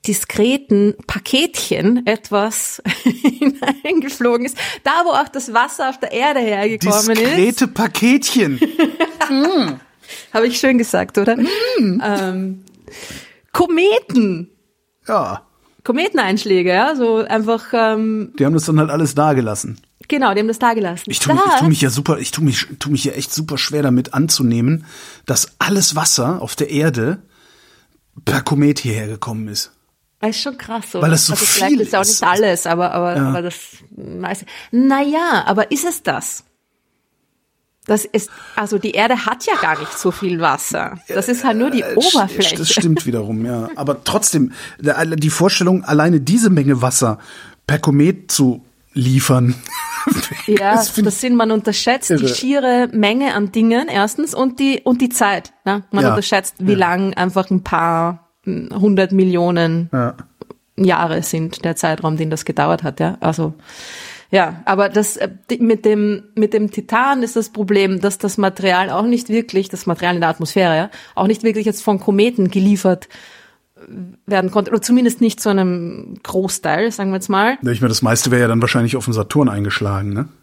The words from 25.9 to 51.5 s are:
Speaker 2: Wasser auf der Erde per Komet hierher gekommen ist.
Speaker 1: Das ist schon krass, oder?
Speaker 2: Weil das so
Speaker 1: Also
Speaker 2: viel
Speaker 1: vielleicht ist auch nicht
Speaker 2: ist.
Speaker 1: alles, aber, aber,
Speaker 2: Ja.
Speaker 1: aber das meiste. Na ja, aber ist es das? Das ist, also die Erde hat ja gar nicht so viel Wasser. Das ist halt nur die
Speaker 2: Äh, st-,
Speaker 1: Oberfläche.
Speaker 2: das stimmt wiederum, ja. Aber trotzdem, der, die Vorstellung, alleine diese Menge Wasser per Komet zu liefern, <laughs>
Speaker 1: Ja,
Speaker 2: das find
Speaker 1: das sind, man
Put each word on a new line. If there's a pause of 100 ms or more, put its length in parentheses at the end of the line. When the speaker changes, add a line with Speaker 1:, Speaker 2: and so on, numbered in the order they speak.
Speaker 2:
Wasser
auf
der
Erde (1000)
per
Komet
hierher
gekommen
ist. (500)
Speaker 1:
Das
ist
schon
krass,
oder?
Speaker 2:
Weil
das
so
Speaker 1:
Also
Speaker 2:
viel
Speaker 1:
vielleicht
ist
auch
nicht
Speaker 2:
ist.
Speaker 1:
alles,
aber,
aber,
Speaker 2:
Ja.
Speaker 1:
aber
das (400)
meiste. (260)
Na
ja,
aber
ist
es
das? (1400)
Das
ist, (280)
also
die
Erde
hat
ja
gar
nicht
so
viel
Wasser.
Das
ist
halt
nur
die
Speaker 2:
Äh,
st-,
Speaker 1:
Oberfläche.
Speaker 2:
das
stimmt
wiederum,
ja.
Aber
trotzdem, (260)
der, (100)
die
Vorstellung,
alleine
diese
Menge
Wasser (480)
per
Komet
zu (280)
liefern, (500)
<laughs>
Speaker 1:
Ja,
Speaker 2:
das
find
Speaker 1:
das
sind,
man